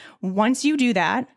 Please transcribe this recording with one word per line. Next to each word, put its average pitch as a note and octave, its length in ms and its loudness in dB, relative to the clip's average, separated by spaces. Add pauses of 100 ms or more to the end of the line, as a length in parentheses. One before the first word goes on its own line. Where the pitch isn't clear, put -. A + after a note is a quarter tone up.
(220)
once G#3+ 420 0
you D4+ 140 2
do B3 160 2
that, F#3 420 0